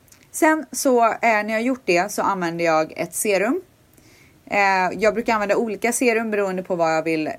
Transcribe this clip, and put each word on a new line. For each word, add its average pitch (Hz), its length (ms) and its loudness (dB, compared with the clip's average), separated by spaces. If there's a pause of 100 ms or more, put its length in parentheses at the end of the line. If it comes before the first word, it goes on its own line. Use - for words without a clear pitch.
(320)
Sen 311 400 2
så, 247 340 2
eh, 214 160 0
när 214 280 0
jag 220 60 -4
har 220 40 -2
gjort 247 260 -2
det 185 260 0
så 220 100 -4
använder 170 440 -2
jag 156 300 2
ett - 200 -8
serum. 214 460 0 (840)
Eh, 190 520 2
jag 208 160 2
brukar 226 200 -2
använda 202 220 0
olika 226 360 -2
serum 226 400 0
beroende 190 320 -2
på 185 120 -4
vad 160 220 2
jag 156 60 0
vill 160 360 -2